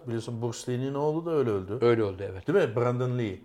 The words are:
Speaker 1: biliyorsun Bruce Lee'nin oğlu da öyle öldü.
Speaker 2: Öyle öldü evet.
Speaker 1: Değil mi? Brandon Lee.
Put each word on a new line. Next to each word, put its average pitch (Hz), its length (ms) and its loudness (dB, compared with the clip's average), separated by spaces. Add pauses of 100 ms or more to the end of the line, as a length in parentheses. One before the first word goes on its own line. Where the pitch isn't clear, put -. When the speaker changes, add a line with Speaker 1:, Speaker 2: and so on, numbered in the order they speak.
Speaker 1:
biliyorsun 113 340 -6
Bruce 120 300 -6
Lee'nin 131 220 -4
oğlu 151 320 -2
da 170 100 -2
öyle 131 140 2
öldü. 101 320 -2
Speaker 2:
Öyle 117 200 6
öldü 98 300 -2
evet. 92 160 -8
Speaker 1:
Değil 170 220 4
mi? 110 60 -8
Brandon 123 440 2
Lee. 101 260 -2